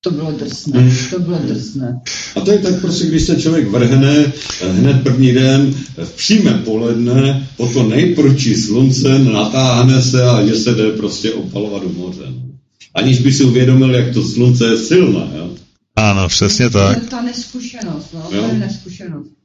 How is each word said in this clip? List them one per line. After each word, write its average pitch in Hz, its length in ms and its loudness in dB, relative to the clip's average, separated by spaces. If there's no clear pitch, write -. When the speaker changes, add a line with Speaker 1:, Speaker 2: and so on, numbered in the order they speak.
Speaker 1:
To 180 60 -4
bylo 151 220 -6
drsné, - 480 -4
Speaker 2:
Hmm. 127 160 4
Speaker 1:
to 185 100 -4
bylo 170 180 -2
drsné. 123 640 -6
Speaker 2:
A 196 40 -2
to 190 100 -2
je 208 80 4
tak 180 220 -2
prostě, 165 260 -2
když 156 160 0
se 160 180 0
člověk 156 300 0
vrhne, 135 540 4
eh, 92 100 -4
hned 127 300 4
první 127 300 2
den, 135 420 2
eh, 85 60 -10
v - 80 -14
přímé - 400 2
poledne, 120 840 0
po 120 100 -4
to 127 160 0
nejprudší 135 720 2
slunce, 131 640 2
natáhne 127 840 2
se 127 200 2
a 113 240 2
že 110 100 2
se 113 180 0
jde 110 160 2
prostě 104 420 -6
opalovat 98 500 -8
do 90 60 -6
moře, 90 380 -10
no. 64 160 -12
Aniž 123 240 2
by 135 140 2
si 139 120 2
uvědomil, 127 500 4
jak 123 200 0
to 127 100 0
slunce 123 420 2
je 113 120 2
silné, 156 480 2
jo. 85 140 -10
Speaker 3:
Ano, 98 320 2
přesně 107 420 0
tak. 101 280 2
Speaker 1:
To - 60 -6
je - 60 -12
ta 240 120 -8
neskušenost, 226 920 -10
no, 165 60 -14
Speaker 2:
Jo. 101 100 -4
Speaker 1:
to 226 120 -2
je 214 40 -2
neskušenost. 180 720 -10